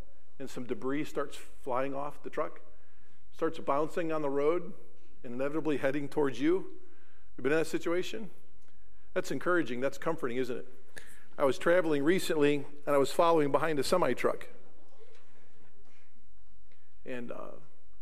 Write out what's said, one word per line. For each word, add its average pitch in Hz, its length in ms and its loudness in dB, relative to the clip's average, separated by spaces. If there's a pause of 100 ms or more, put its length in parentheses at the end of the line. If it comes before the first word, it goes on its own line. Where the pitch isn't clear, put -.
(380)
and 135 100 -2
some 127 160 -2
debris 127 400 0
starts 143 320 -2
flying 131 580 0
off 147 280 -2
the 131 80 -2
truck, 165 300 -2 (720)
starts 160 260 0
bouncing 156 540 0
on 156 100 0
the 139 80 2
road, 156 420 2 (520)
and 120 100 -2
inevitably 143 440 0
heading 139 300 0
towards 135 320 0
you. 175 300 2 (640)
You - 60 -2
been 135 100 2
in 160 60 2
that 160 80 0
situation? 175 640 0 (840)
That's - 160 -2
encouraging. 139 500 0
That's 135 180 0
comforting, 139 380 0
isn't 127 200 0
it? - 120 -2 (680)
I 147 80 2
was 131 140 2
traveling 160 460 4
recently, 147 640 4 (200)
and 143 80 2
I 143 40 6
was 139 120 4
following 165 400 4
behind 147 280 2
a 131 40 2
semi-truck. 135 640 2 (2500)
And, 120 280 -2
uh, - 200 -4 (500)